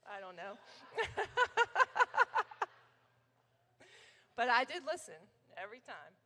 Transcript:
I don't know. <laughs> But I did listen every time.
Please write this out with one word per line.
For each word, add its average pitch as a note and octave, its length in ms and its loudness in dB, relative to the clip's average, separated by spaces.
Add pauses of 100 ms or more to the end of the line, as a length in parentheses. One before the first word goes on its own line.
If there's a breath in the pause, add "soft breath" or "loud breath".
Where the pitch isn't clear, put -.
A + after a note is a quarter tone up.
I G3 140 -12
don't F#3 160 -14
know. F#3+ 220 -10
<laughs> - 2000 0 (1700 loud breath)
But A#3+ 120 0
I B3 160 6
did D4+ 200 -6
listen D#4 300 -8 (420)
every G#3 240 -14
time. E3 320 -18 (140)